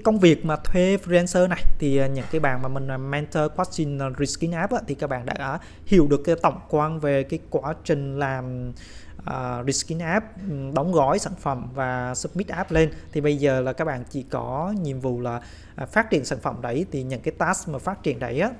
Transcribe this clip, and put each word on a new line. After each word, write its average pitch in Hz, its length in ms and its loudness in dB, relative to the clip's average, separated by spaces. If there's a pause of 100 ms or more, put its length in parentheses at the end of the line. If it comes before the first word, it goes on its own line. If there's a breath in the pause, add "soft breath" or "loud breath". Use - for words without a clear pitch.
công 214 140 4
việc 170 260 8
mà 156 120 0
thuê 185 480 4
freelancer 180 440 4
này 175 160 4 (140)
thì, 139 180 4
ờ, 135 120 4
những 135 220 -2
cái 160 100 2
bạn 131 220 4
mà 131 60 0
mình, 135 200 -2
ờ, 131 100 -4
mentor 151 580 0
question, 151 420 -2
ờ, 135 200 -2
reskin 143 320 -2
app 170 220 -2
á, 233 140 0
thì 143 80 -4
các 139 160 -4
bạn 123 160 -6
đã 143 320 -4 (280 loud breath)
hiểu 170 200 8
được - 180 4
cái 165 180 2
tổng 160 260 2
quan 156 320 0
về 139 220 2
cái 160 160 -6 (120)
quá 147 240 -2 (100)
trình 139 340 -2
làm, 127 540 -4 (520 loud breath)
ờ, 123 420 -4
reskin 160 320 -2
app, 180 280 0 (220)
ừm, 139 260 -6
đóng 160 180 2
gói 151 260 4
sản - 220 -6
phẩm 123 340 -4
và 127 400 -2
submit 175 340 -6
app 180 240 -6
lên. 160 180 4 (220 loud breath)
Thì 156 80 -2
bây 147 160 2
giờ 135 240 2
là 127 120 -2
các 160 120 -4
bạn 127 260 -4
chỉ 135 120 -6
có 135 600 -4
nhiệm 135 180 -4
vụ 123 200 -2
là, 120 200 -4 (360 loud breath)
à, 131 100 -6
phát 220 240 0
triển 143 140 2
sản 135 180 -6
phẩm 127 200 -4
đấy. 127 300 -2
Thì 135 100 -4
những 127 180 -6
cái 156 180 -4
task 175 300 -2
mà 143 100 -6
phát - 240 -4
triển 127 160 -2
đấy 123 220 -2
á 226 200 0